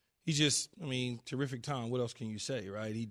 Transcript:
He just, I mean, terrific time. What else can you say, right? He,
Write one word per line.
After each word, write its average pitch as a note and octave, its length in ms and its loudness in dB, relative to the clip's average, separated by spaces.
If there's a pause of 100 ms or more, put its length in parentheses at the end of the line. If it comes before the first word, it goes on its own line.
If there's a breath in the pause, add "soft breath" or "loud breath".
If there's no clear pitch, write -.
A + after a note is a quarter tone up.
(240)
He E3 100 2
just, C#3+ 360 4 (140)
I - 20 -6
mean, B2+ 400 0
terrific C3 380 -2
time. B2 260 -2
What B2 120 2
else A#2 120 -2
can A2 160 -6
you G#2+ 100 -4
say, A2+ 300 -4
right? G#2+ 240 -4
He, A2+ 180 -2